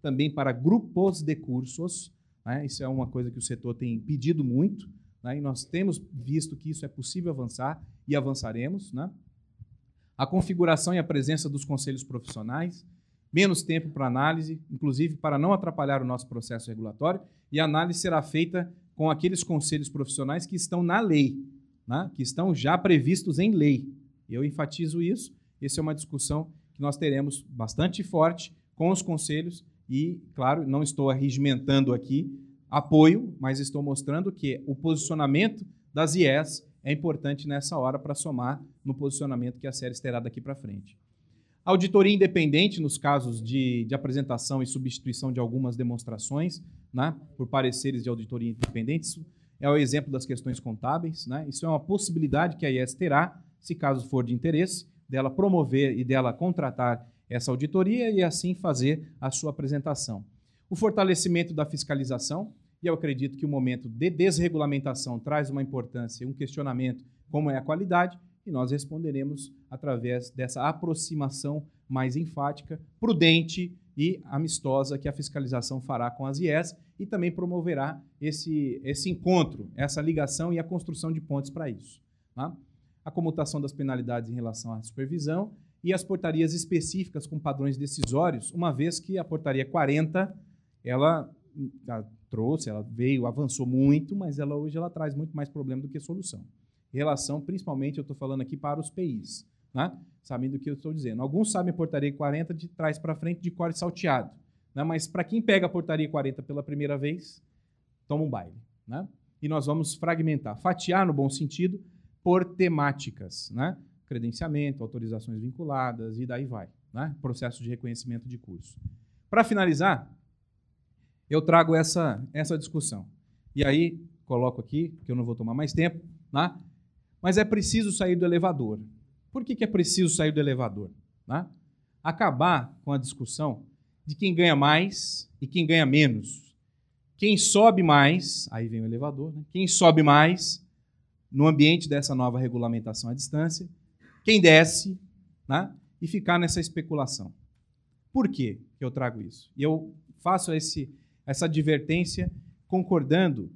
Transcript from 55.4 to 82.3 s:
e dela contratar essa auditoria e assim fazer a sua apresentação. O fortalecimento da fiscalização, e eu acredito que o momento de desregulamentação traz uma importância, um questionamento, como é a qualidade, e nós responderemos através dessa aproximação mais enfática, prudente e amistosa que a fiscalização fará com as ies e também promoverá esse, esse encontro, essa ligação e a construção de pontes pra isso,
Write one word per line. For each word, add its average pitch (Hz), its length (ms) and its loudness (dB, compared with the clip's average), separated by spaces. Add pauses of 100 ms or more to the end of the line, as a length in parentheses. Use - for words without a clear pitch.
e 127 60 0
dela 127 280 2
contratar 131 720 -2 (240)
essa 123 220 -4
auditoria 190 600 2
e 196 120 4
assim 175 320 0
fazer 156 640 0
a 135 100 -2
sua 151 200 -4
apresentação. 139 760 -4 (440)
O 185 80 -6
fortalecimento 180 760 2
da 151 140 0
fiscalização, 143 880 -4 (280)
e 170 40 -2
eu 170 80 2
acredito 139 420 -4
que - 80 -6
o 151 40 0
momento 127 400 -2
de 117 200 -2
desregulamentação 147 1080 0
traz 139 320 -2
uma 139 120 -4
importância, 123 640 -8
um 135 60 -8
questionamento, 131 720 -4 (260)
como 151 200 0
é 135 60 0
a 131 40 -2
qualidade, 175 580 0 (280)
e 190 60 -8
nós 127 180 0
responderemos 143 840 -6 (160)
através 123 640 -4
dessa 127 380 -4
aproximação 151 1000 -4 (220)
mais 131 280 -2
enfática, 151 640 -6 (200)
prudente 170 760 4 (200)
e 165 280 0
amistosa 139 720 -2
que 139 120 -4
a 143 40 -4
fiscalização 135 680 -4
fará 120 300 -2
com 131 140 -8
as 139 140 -6
ies 170 360 0 (240)
e 202 60 -8
também 180 280 -2
promoverá 170 680 -4 (200)
esse, 147 640 -4
esse 143 260 -4
encontro, - 640 2
essa 143 260 -4
ligação 156 520 -2
e 170 60 -2
a 160 60 -4
construção 165 480 -8
de 160 80 -4
pontes 139 300 -6
pra 156 180 -8
isso, 101 320 -14 (320)